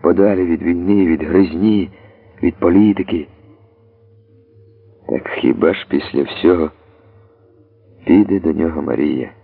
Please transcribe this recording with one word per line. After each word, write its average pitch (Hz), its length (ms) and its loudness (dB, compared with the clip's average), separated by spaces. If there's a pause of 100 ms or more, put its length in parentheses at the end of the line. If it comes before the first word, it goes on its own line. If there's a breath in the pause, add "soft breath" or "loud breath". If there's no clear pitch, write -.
подалі 92 440 2
від 85 160 -2
війни, 90 440 0
від 80 180 0
гризні, 92 640 0 (540 soft breath)
від - 120 0
політики. 95 720 2 (1800)
Так - 180 -4
хіба 64 460 -2
ж - 160 -10
після 71 340 -4
всього 82 480 0 (1300)
піде 98 340 2
до 82 120 -2
нього 78 300 -4
Марія? 65 500 -4 (120)